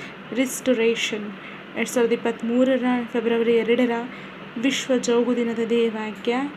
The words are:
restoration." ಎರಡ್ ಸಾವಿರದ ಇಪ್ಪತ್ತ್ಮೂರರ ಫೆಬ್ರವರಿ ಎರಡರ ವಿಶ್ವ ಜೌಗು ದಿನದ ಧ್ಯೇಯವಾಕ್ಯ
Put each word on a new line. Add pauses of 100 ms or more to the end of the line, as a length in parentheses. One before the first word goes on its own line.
(340)
restoration." (540)
ಎರಡ್
ಸಾವಿರದ
ಇಪ್ಪತ್ತ್ಮೂರರ (280)
ಫೆಬ್ರವರಿ
ಎರಡರ (680)
ವಿಶ್ವ
ಜೌಗು
ದಿನದ
ಧ್ಯೇಯವಾಕ್ಯ (200)